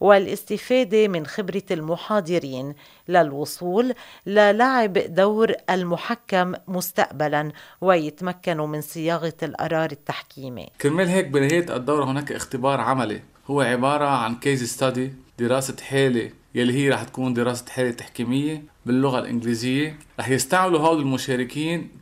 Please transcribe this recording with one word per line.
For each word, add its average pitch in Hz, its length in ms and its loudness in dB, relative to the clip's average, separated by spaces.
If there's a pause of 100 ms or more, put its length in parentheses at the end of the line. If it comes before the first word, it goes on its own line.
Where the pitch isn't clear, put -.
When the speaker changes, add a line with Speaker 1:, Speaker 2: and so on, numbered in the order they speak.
Speaker 1:
والاستفادة 208 1080 4
من 170 180 -2
خبرة 190 440 -6
المحاضرين 156 1040 -2 (340)
للوصول 175 840 2 (320)
للعب 208 680 4
دور 208 600 2 (180)
المحكم 180 840 -2 (160)
مستقبلا 151 840 -2 (280)
ويتمكنوا 175 840 0
من 151 140 -4
صياغة 160 640 -4
القرار 160 500 -2
التحكيمي. 127 720 -12 (140)
Speaker 2:
كرمال 165 280 2
هيك 185 180 2
بنهاية 143 500 0
الدورة 139 280 0
هناك 135 280 -4
اختبار 131 480 -2
عملي، 113 420 -2 (240)
هو 143 140 0
عبارة 135 460 2
عن 120 280 0
كيس 131 300 -2
ستادي، 127 480 -2 (260)
دراسة 131 380 0 (120)
حالة 127 420 2 (240)
يلي 123 180 2
هي 139 160 2
رح 123 140 2
تكون 131 320 -4
دراسة 120 340 -2
حالة 127 220 -2
تحكيمية 139 720 -4 (220)
باللغة 127 320 2
الإنجليزية. 120 800 -2 (220)
رح 113 80 -4
يستعملوا 175 520 2
هؤلاء 160 220 4
المشاركين 135 880 -2 (120)